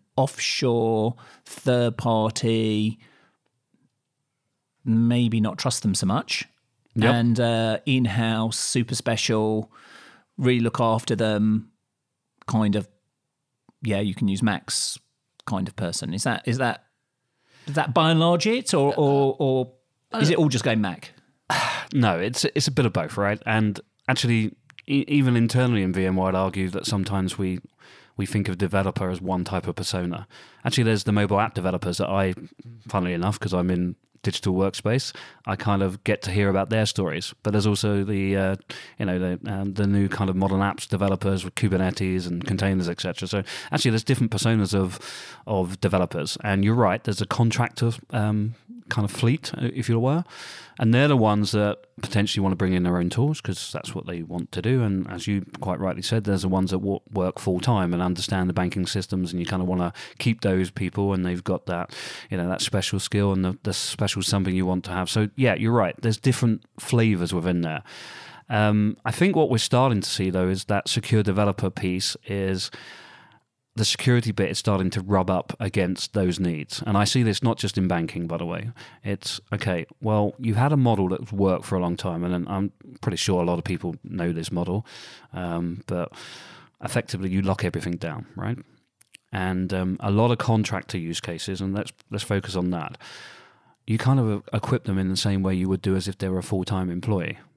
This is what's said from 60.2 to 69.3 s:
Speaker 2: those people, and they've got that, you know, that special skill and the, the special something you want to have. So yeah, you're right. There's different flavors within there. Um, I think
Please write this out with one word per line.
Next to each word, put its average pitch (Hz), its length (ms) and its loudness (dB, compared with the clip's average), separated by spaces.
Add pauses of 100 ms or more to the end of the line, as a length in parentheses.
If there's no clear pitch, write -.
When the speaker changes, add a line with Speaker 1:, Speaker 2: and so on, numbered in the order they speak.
Speaker 2:
those 92 300 2
people, 98 420 -2
and 92 120 0
they've 90 200 -4
got 92 220 -2
that, 87 280 -6 (360)
you 98 60 -4
know, 90 120 -2
that 90 120 -2
special - 380 -2
skill 101 340 0
and 95 120 2
the, 92 180 -2
the 101 100 -4
special - 500 -2
something 92 320 2
you 92 120 2
want 92 180 0
to - 60 -10
have. 90 180 -4
So 107 280 2
yeah, 120 180 4
you're 110 180 0
right. 107 300 2
There's - 160 0
different 123 460 2 (140)
flavors 104 540 2
within 90 300 0
there. 78 200 -4 (680)
Um, 107 560 2
I - 40 -2
think 180 260 4